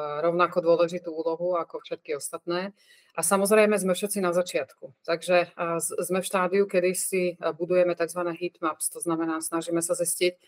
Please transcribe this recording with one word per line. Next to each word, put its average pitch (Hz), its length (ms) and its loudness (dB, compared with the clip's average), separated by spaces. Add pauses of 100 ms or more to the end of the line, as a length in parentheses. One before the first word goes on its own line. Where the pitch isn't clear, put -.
(220)
rovnako 175 400 2
dôležitú 170 480 2
úlohu 165 480 -2
ako 160 240 -6
všetky 160 320 -10
ostatné. 175 560 -6 (480)
A - 80 -2
samozrejme 208 540 6
sme 185 180 2
všetci 208 240 -4
na 180 80 2
začiatku. 175 720 -2
Takže, 175 480 0
e, 170 300 -4
z-, - 160 -4 (100)
sme 185 160 0
v - 80 -8
štádiu, 190 400 2
kedy 180 240 2
si, - 280 -2 (120)
e, 165 180 -2
budujeme 175 460 2
takzvané 170 400 -2
heat 175 240 -8
maps, 156 320 -4
to 160 60 -14
znamená, 165 420 -2
snažíme 165 400 -2
sa 175 160 -2
zistiť, 175 380 0 (120)